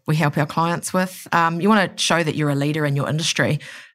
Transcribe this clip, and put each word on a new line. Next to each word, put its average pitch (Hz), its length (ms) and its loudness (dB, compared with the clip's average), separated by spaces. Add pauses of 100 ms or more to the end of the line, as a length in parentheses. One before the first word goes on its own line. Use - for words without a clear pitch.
we 156 80 0
help 147 220 2
our 151 80 2
clients 165 480 -2
with. 185 400 -4
Um, 170 280 2
you 196 80 2
wanna 202 280 4
show 170 260 2
that 151 120 -2
you're 151 140 0
a 143 60 2
leader 151 300 0
in 143 100 0
your 143 140 0
industry, 147 500 0 (340)